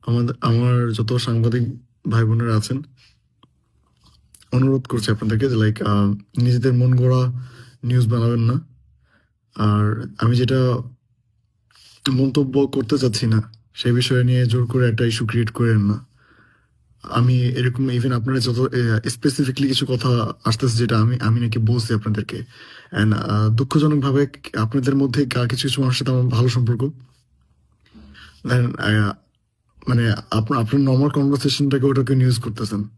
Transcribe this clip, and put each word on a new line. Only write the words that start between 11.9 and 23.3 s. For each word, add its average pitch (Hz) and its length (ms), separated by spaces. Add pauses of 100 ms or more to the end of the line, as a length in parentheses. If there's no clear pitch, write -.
মন্তব্য 135 560
করতে 139 300
চাচ্ছি 123 300
না, 110 260 (200)
সে 123 200
বিষয় 127 300
নিয়ে 123 220
জোর 120 220
করে 123 220
একটা 113 160
ইস্যু 113 220
ক্রিয়েট 113 220
করেন 110 360
না। 104 200 (1000)
আমি 123 360
এরকম 123 500
even 123 240
আপনারা 123 260
যত, 123 340
এ, 120 220
specifically 131 720
কিছু 131 180
কথা 123 480 (100)
আসতেছে 113 340
যেটা 117 220
আমি, 117 200
আমি 113 200
নাকি 120 200
বলছি 113 340
আপনাদেরকে। 107 500 (480)
And, 107 240
আহ, 107 340